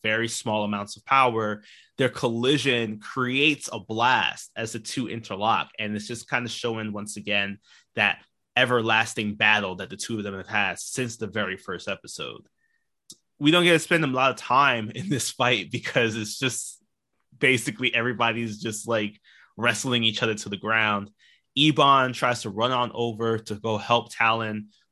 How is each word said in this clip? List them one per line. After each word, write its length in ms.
very 240
small 360
amounts 320
of 100
power, 580
their 120
collision 880
creates 760
a 60
blast 760
as 180
the 60
two 300
interlock. 600
And 160
it's 120
just 220
kind 160
of 60
showing 420
once 240
again 400
that 240
everlasting 800
battle 420
that 120
the 80
two 220
of 40
them 120
have 120
had 300
since 400
the 80
very 320
first 300
episode. 540
We 100
don't 140
get 100
to 60
spend 240
a 40
lot 220
of 80
time 560
in 160
this 220
fight 400
because 440
it's 220
just 420
basically 540
everybody's 680
just, 260
like, 320
wrestling 460
each 180
other 140
to 140
the 80
ground. 520
Ebon 580
tries 300
to 80
run 200
on 220
over 460
to 160
go 220
help 360
Talon, 560